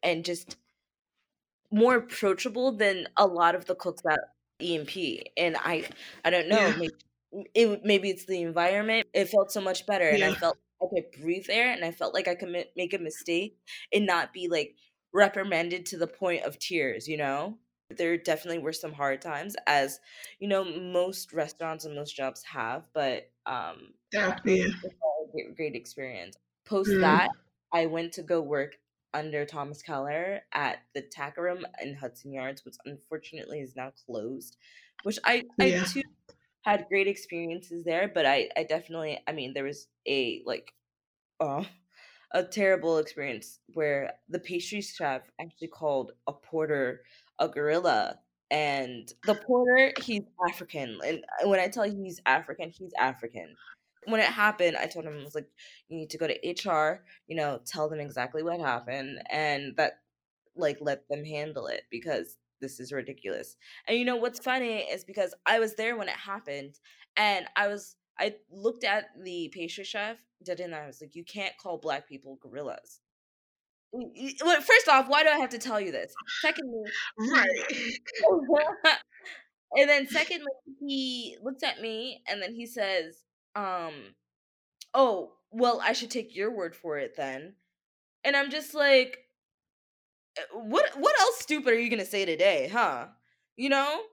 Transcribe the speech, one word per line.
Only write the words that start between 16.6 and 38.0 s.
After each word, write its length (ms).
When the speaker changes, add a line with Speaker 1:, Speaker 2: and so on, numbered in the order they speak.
Speaker 1:
you 120
know? 400
There 260
definitely 420
were 140
some 200
hard 280
times, 340
as, 340
you 80
know, 160
most 680
restaurants 500
and 100
most 220
jobs 260
have, 520
but, 360
um, 460
Speaker 2:
Yeah, 340
Speaker 1:
it 120
Speaker 2:
yeah. 80
Speaker 1:
was 100
a 20
great, 260
great 200
experience. 600
Post 260
Speaker 2:
Mm. 120
Speaker 1:
that, 280
I 160
went 280
to 80
go 180
work 380
under 320
Thomas 380
Keller 600
at 260
the 80
Tack 340
Room 300
in 140
Hudson 380
Yards, 320
which 120
unfortunately 760
is 160
now 160
closed, 500
which 180
I, 200
I 60
Speaker 2:
Yeah. 180
Speaker 1:
too 180
had 240
great 200
experiences 760
there, 240